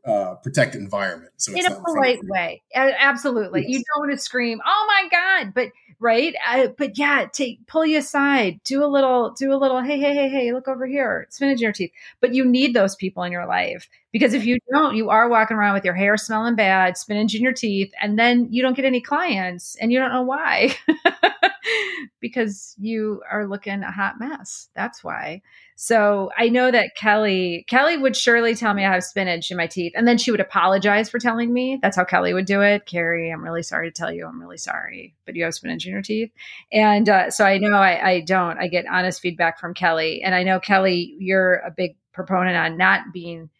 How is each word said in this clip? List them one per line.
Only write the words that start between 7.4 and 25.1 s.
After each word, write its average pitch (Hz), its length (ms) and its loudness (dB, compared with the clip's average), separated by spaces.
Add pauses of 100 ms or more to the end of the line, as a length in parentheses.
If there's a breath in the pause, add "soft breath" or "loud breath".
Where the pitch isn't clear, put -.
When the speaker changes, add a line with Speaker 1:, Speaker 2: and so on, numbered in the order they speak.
Speaker 2:
pull 320 180 0
you 311 140 2
aside, 277 680 0
do 277 180 0
a 294 60 2
little, 254 500 2
do 269 140 0
a 277 60 4
little, 262 240 2
"Hey, 277 180 -2
hey, 285 140 2
hey, 277 160 2
hey, 254 240 0
look 254 140 -6
over 262 180 -4
here, 254 420 -2
spinach 277 300 0
in 226 60 0
your 214 80 0
teeth." 185 180 -6 (320 loud breath)
But 247 100 2
you 254 140 2
need 254 280 4
those 196 220 2
people 185 280 -6
in 175 80 -6
your 175 120 -8
life, 180 460 -4 (200 soft breath)
because 220 220 2
if 220 140 0
you 247 120 2 (140)
don't, 277 240 2
you 220 140 -2
are 220 180 6
walking 220 300 2
around 202 160 2
with 196 100 -2
your 180 80 0
hair 202 240 2
smelling 220 400 -2
bad, 190 400 4
spinach 208 380 -2
in 214 80 -2
your 254 100 2
teeth, 196 480 -2
and 208 180 0
then 240 320 4
you 247 120 0
don't 254 140 0
get 269 100 0
any 254 160 0
clients 196 800 -4
and 233 100 0
you 254 60 2
don't 262 140 0
know 254 100 0
why 277 520 0 (140)
<laughs> 381 1300 -2
because 233 580 -6
you 214 520 -4
are 208 160 -4
looking 202 360 -8
a - 80 -8
hot 196 280 -6
mess. - 560 -12
That's - 300 -10
why. 170 380 -10 (340 soft breath)